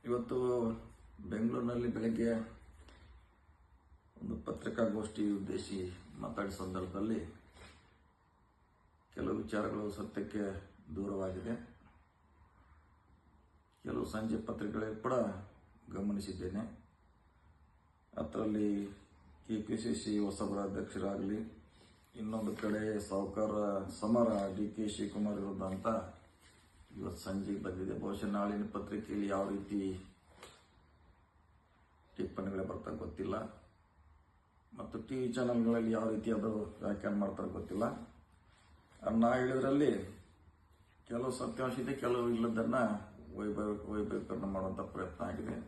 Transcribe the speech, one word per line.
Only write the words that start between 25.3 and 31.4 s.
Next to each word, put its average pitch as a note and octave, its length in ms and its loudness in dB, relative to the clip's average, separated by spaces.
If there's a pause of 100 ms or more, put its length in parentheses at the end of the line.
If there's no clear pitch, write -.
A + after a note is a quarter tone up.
ವಿರುದ್ಧ F#2+ 320 -2
ಅಂತ G2 160 -2 (1120)
ಇವತ್ತು F#2+ 300 -6
ಸಂಜೆ G2+ 260 0 (120)
ಬಂದಿದೆ. F#2 360 -2
ಬಹುಶಃ G2+ 340 -2
ನಾಳಿನ G2+ 380 2
ಪತ್ರಿಕೆಯಲ್ಲಿ G2+ 600 -2
ಯಾವ G2 200 4
ರೀತಿ G2 260 0 (2250)